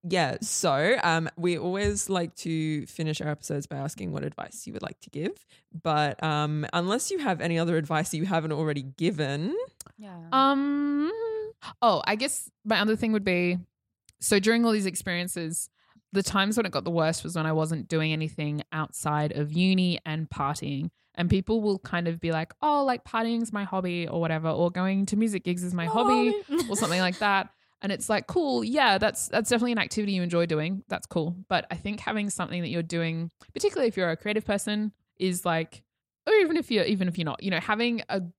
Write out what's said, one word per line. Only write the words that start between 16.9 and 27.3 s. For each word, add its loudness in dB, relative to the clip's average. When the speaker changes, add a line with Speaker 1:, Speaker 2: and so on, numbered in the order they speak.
Speaker 3:
worst 2
was -6
when 0
I 2
wasn't 0
doing 0
anything -2
outside -2
of -2
uni 4
and -4
partying. -4
And 0
people 2
will 0
kind -4
of -4
be -2
like, -4
"Oh, 2
like, 0
partying's -2
my -2
hobby," -2
or -2
whatever, 0
or 2
"Going 0
to 0
music 0
gigs -2
is -4
my -2
Speaker 2:
My -2
Speaker 3:
hobby," 4
Speaker 2:
hobby. 0
<laughs> -8
Speaker 3:
or -2
something 2
like 0
that. 2